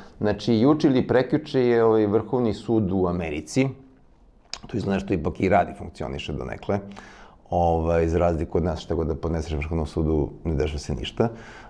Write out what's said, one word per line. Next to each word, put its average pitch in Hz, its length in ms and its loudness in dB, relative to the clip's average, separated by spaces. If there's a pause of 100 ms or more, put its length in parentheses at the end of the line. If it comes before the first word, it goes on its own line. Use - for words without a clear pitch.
(200)
Znači, 104 340 0
juče 147 340 4
ili 127 200 4
prekjuče 131 540 2
je, 117 220 4
ovaj, 110 240 6
Vrhovni 110 460 0
sud 107 380 0
u 92 160 2
Americi, 87 600 -2 (1000)
tu - 100 -6
izgleda 98 220 -2
što 101 140 -2
ipak 87 260 -2
i 95 100 2
radi, 87 280 4
funkcioniše 73 560 -8
donekle, 64 460 -4 (720)
ovaj, 85 580 2
za 82 120 0
razliku 85 380 0
od 78 60 2
nas, 80 160 -2
šta - 160 -6
god 80 120 -2
da 80 80 -4
podneseš 80 380 -4
Vrhovnom 78 340 -4
sudu, 78 420 0 (140)
ne 82 120 -2
dešava 73 240 -2
se 76 160 -6
ništa, - 340 -2 (400)